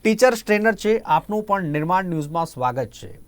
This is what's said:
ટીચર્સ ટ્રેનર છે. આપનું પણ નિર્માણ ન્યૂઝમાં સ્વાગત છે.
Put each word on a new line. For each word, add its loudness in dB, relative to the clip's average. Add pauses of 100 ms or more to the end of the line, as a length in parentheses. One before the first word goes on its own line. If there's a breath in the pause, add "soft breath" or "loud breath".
ટીચર્સ 4
ટ્રેનર 2
છે. 0
આપનું 0
પણ 0
નિર્માણ 0
ન્યૂઝમાં -4
સ્વાગત -4 (120)
છે. -16